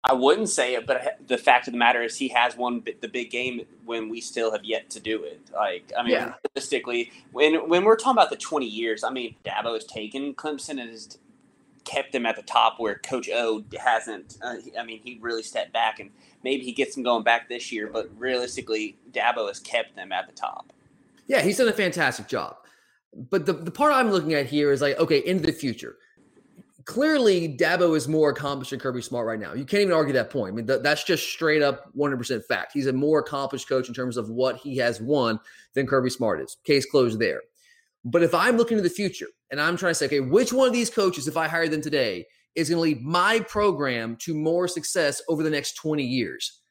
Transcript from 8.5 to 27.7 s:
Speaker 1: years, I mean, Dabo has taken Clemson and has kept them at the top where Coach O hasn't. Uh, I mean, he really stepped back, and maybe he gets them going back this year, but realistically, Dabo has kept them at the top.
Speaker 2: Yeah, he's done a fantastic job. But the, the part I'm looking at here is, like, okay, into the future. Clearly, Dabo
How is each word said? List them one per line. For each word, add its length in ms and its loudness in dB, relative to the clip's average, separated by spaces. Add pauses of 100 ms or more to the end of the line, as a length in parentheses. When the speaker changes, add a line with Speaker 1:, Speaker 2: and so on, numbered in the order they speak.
Speaker 1:
years, 380 -4
I 60 0
mean, 340 -8
Dabo 300 -4
has 100 -6
taken 500 -8
Clemson 460 -8
and 80 -12
has 300 -18 (680)
kept 280 -4
them 120 -2
at 120 0
the 60 -14
top 380 2
where 160 -2
Coach 340 -8
O 320 0 (160)
hasn't. 640 -2
Uh, 140 -8 (220)
I 60 -8
mean, 200 -14
he 160 -16
really 220 -4
stepped 320 -8
back, 260 0
and 80 -16 (340)
maybe 220 -2
he 80 -8
gets 220 -2
them 100 -8
going 180 2
back 280 2
this 200 -10
year, 220 -6
but 240 -4
realistically, 800 -4 (160)
Dabo 360 0
has 120 -10
kept 360 -6
them 160 -12
at 140 -4
the 60 -20
top. 400 -10 (540)
Speaker 2:
Yeah, 160 2
he's 160 0
done 100 4
a 60 2
fantastic 520 -2
job. 300 -6 (720)
But 160 0
the, 80 0
the 180 -6
part 220 2
I'm 180 4
looking 220 2
at 140 2
here 260 2
is, 80 2
like, 180 2
okay, 200 4
into 260 0
the 80 2
future. 440 -6 (880)
Clearly, 720 4
Dabo 400 4